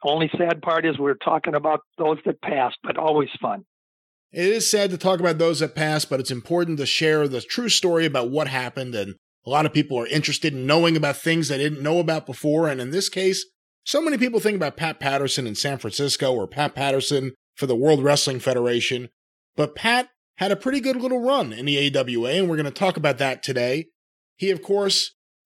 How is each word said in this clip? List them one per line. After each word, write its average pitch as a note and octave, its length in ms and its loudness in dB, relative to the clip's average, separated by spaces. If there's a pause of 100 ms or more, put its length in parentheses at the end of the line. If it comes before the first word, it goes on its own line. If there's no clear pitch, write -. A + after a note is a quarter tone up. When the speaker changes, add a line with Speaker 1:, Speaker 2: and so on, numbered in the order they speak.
Speaker 1:
only D3+ 340 2
sad E3+ 240 0
part E3 240 0
is C#3+ 140 0
we're C#3 140 2
talking D#3 420 -2
about D3+ 240 0 (180)
those D#3 280 0
that - 160 -4
passed, C3 420 -2
but - 140 -6
always D3+ 320 2 (120)
fun. G2+ 220 -6 (720)
Speaker 2:
It F3 140 0
is A3 220 2
sad G3+ 200 2
to F3+ 80 -4
talk F#3 240 2
about E3+ 160 2
those E3 240 2
that D3+ 140 -2
passed, D#3 340 0
but C3+ 100 -2
it's C3 100 -6
important E3 500 -2
to C#3 60 -4
share D#3 440 2
the B2+ 100 -4
true A#3+ 300 -4
story E3+ 360 2
about B2+ 240 0
what C#3+ 200 0
happened, B2+ 460 -6
and G2+ 200 -6 (300)
a A#2 40 -8
lot D3+ 160 2
of D3 80 -2
people - 240 0
are A#2+ 100 -2
interested D3 460 -2
in C3 140 -6
knowing E3 300 6
about C#3+ 200 0
things E3 300 0
they C#3 100 -2
didn't C#3+ 240 -2
know D#3+ 180 2
about D#3+ 260 0
before, D3+ 420 0
and C3+ 140 -2
in B2 100 -8
this D#3+ 180 -2
case, F#3+ 360 0 (380)
so - 180 0
many D4+ 160 0
people A#3 220 0
think G#3 160 0
about D#3 220 -4
Pat D#3+ 220 -4
Patterson C#3 480 -2
in G#2 80 -8
San C#3 220 -4
Francisco C3+ 560 -2
or G#2+ 120 -2
Pat C#3+ 300 -2
Patterson C3+ 580 0 (220)
for - 100 -6
the B2+ 100 2
World C#3 280 4
Wrestling C#3+ 360 2
Federation, A#2+ 680 0 (460)
but D3 200 0
Pat B3 340 0 (300)
had G3 140 2
a - 20 0
pretty C4 240 -2
good C4 160 0
little B3+ 260 -2
run A#3+ 300 2
in A#2+ 140 -8
the C#3+ 120 2
A C#3+ 120 2
W B2 360 0
A, D3+ 140 0
and F#3 100 2
we're E3 60 0
gonna D3 160 -2
talk F#3 240 0
about D3 220 0
that C3 260 -2
today. B2+ 440 -2 (500)
He, F#3+ 140 0
of F3 120 -2
course, G3 480 0 (340)